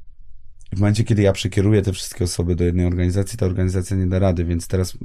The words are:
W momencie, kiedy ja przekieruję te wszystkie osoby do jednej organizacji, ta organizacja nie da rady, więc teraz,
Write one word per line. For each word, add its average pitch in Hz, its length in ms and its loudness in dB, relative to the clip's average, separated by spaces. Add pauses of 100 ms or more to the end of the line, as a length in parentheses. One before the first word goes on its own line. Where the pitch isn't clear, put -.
(720)
W 95 60 -2
momencie, 104 240 4
kiedy 107 180 2
ja 95 120 6
przekieruję 101 480 2
te 101 120 0
wszystkie - 300 -6
osoby 87 320 0
do 87 80 0
jednej 87 220 2
organizacji, 90 520 0
ta 92 80 0
organizacja 92 520 0
nie 92 100 2
da 92 120 0
rady, 90 260 2
więc 85 220 -2
teraz, 92 380 -2